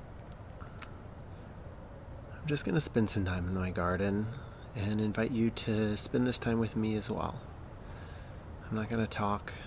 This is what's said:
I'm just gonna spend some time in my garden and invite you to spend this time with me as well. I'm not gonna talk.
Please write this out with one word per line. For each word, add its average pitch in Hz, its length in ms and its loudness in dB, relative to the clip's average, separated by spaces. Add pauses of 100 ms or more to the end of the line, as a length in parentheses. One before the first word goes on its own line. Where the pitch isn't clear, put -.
(2250)
I'm - 140 -6
just 147 180 0
gonna - 160 4
spend 110 300 4
some 101 140 2
time 90 220 2
in 92 60 2
my 92 160 2
garden 95 560 4 (500)
and 107 240 2
invite 107 300 2
you 113 220 4
to 107 440 2
spend 123 300 2
this 123 140 2
time 113 200 4
with 113 160 2
me 110 200 4
as 107 160 0
well. - 280 -2 (1300)
I'm 110 80 -2
not 107 140 0
gonna 113 160 2
talk. 104 480 0 (120)